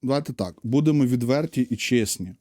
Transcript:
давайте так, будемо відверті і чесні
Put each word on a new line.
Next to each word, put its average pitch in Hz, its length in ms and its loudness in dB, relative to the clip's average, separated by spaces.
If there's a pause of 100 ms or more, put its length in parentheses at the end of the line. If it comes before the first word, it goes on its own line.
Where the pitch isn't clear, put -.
давайте 139 300 -2
так, 90 300 -6
будемо 143 420 4
відверті 127 560 0
і 120 140 0
чесні 104 640 -2